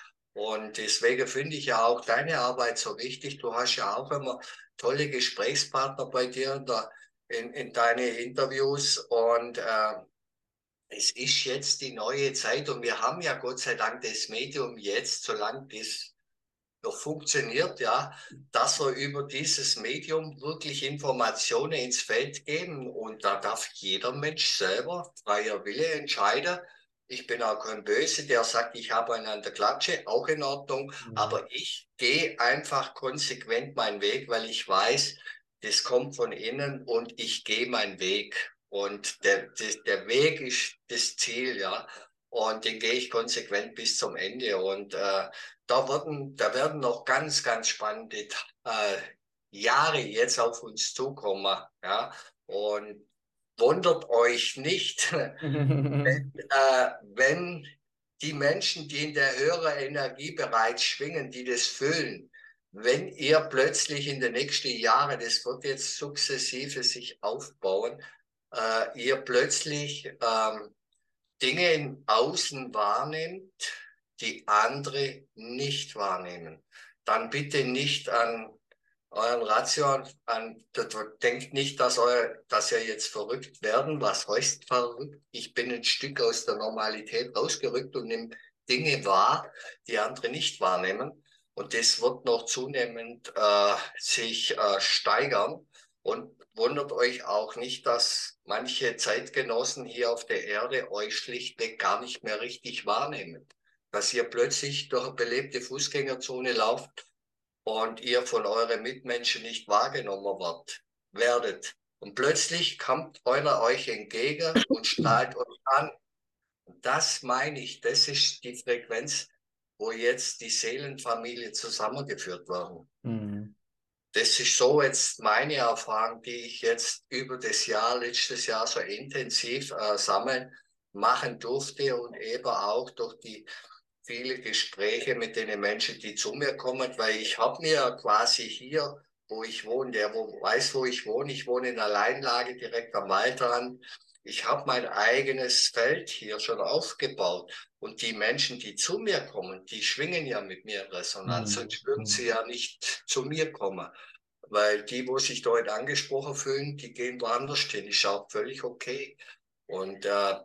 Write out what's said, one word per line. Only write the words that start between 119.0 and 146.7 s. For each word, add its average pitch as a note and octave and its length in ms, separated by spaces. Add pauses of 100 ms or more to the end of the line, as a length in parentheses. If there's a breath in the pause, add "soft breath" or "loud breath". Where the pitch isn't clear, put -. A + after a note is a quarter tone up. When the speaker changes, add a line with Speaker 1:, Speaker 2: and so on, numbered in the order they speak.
Speaker 1:
wo A2 140
jetzt A#2+ 500
die A#2 80
Seelenfamilie A#2+ 1040
zusammengeführt A2+ 960
werden. F2+ 400 (140)
Speaker 2:
Mhm. G#2+ 520 (600)
Speaker 1:
Das - 240
ist - 180
so D3+ 240
jetzt - 400
meine A#2+ 340
Erfahrung, A2+ 640
die A#2+ 240
ich - 160
jetzt A#2 480
über B2+ 300
das - 260
Jahr, A2+ 320
letztes A#2+ 480
Jahr A2+ 220
so A#2 120
intensiv, B2 920
äh, G#2+ 260
sammeln, B2 560 (380 loud breath)
machen A#2+ 480
durfte C3+ 600
und A#2+ 180
eben A#2 280
auch A#2 460
durch - 300
die G#2+ 220 (640 loud breath)
viele B2 340
Gespräche A2+ 760
mit A2+ 200
den G#2 240
Menschen, G#2 400
die G#2 140
zu - 200
mir C#3 240
kommen, B2+ 400
weil A2 180
ich A2 240
hab A#2+ 200
mir C#3+ 420
quasi A2+ 460
hier, C#3+ 540 (280)
wo A2 140
ich A2+ 220
wohne, B2 260
der G#2 220
wo, A2 300
weiß, - 320
wo C3 100
ich - 220
wohne, C3+ 240
ich - 160
wohne B2 220
in A#2 60
der A2 100
Alleinlage B2 720
direkt A#2 380
am G2 140
Waldrand. B2 760 (420 loud breath)
Ich A2+ 220
hab C#3 200
mein B2 200
eigenes C3 800
Feld C#3 420
hier G#2+ 300
schon A2 220
aufgebaut. F#2 920 (280 loud breath)